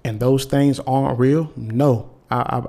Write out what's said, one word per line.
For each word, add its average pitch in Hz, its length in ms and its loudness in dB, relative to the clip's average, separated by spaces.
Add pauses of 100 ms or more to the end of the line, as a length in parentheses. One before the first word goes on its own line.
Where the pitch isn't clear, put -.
and 110 160 -6
those 135 260 2
things 143 340 2
aren't 135 400 -2
real? 151 360 2
No. 117 540 0 (220)
I, 123 380 -2